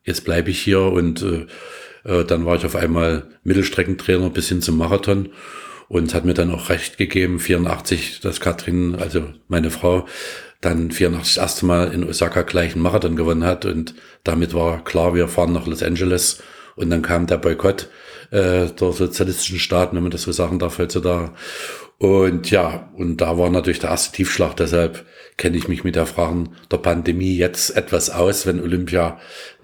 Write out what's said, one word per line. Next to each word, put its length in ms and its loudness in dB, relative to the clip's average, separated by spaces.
Jetzt 220 -6
bleibe 260 0
ich 100 -2
hier.“ 200 4
Und, 420 2
äh, 240 -2
äh, 160 2
dann 220 0
war 120 2
ich 100 -2
auf 100 -2
einmal 540 0
Mittelstreckentrainer 840 2
bis 220 -2
hin 100 0
zum 160 0
Marathon 540 0
und 240 0
hat 140 0
mir 80 4
dann 160 2
auch 180 -6
recht 300 -4
gegeben, 420 0
vierundachtzig, 800 -2
dass 200 -4
Katrin, 560 0
also 280 -2
meine 220 2
Frau, 340 2
dann 300 0
vierundachtzig 460 0
das 60 0
erste 220 -2
Mal 300 4
in 100 0
Osaka 380 0
gleich 320 0
einen 80 0
Marathon 340 2
gewonnen 280 2
hat. 200 0
Und 300 -4
damit 300 0
war 320 0
klar, 300 2
wir 140 4
fahren 260 2
nach 120 -2
Los 160 -4
Angeles. 600 0
Und 140 -2
dann 100 2
kam 260 0
der 120 2
Boykott, 500 -2
äh, 360 2
der 260 -2
sozialistischen 640 -2
Staaten, 380 0
wenn 60 0
man 100 -2
das 100 -6
so 100 -4
sagen 260 0
darf 180 -2
heutzutage. 560 -2
Und 540 4
ja, 460 0
und 260 -2
da 160 0
war 100 4
natürlich 300 2
der 120 -2
erste 240 -2
Tiefschlag. 420 0
Deshalb 500 0
kenne 180 0
ich 120 -4
mich 160 -4
mit 120 0
der 100 2
Frage 380 -2
der 80 0
Pandemie 580 0
jetzt 400 0
etwas 340 0
aus, 360 2
wenn 140 2
Olympia 580 0